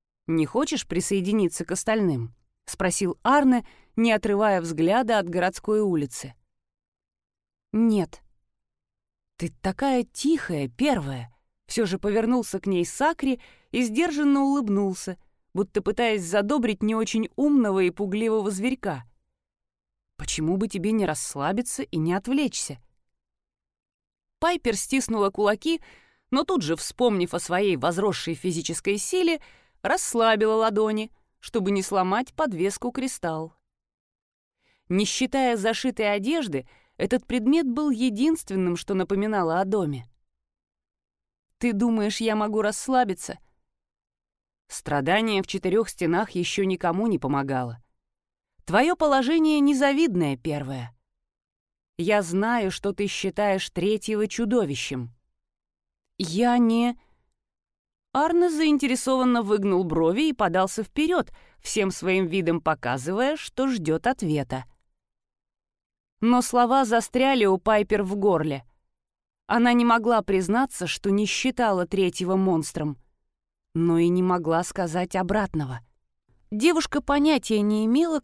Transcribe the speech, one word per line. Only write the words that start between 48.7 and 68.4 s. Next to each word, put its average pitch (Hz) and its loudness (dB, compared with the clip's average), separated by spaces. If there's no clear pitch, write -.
положение 302 4
незавидное, 269 2
первое. 135 -8
Я 208 2
знаю, 196 0
что 196 -6
ты 202 -4
считаешь 196 -2
третьего 208 -2
чудовищем. 143 -2
Я 214 0
не... 240 2
Арне 339 2
заинтересованно 262 2
выгнул 196 2
брови 170 2
и 277 0
подался 190 0
вперёд, 320 -2
всем 196 -2
своим 185 0
видом 170 0
показывая, 160 -2
что - -4
ждёт 160 -2
ответа. 143 -2
Но 240 4
слова 247 2
застряли 247 2
у 190 4
Пайпер 208 2
в 190 -4
горле. 160 0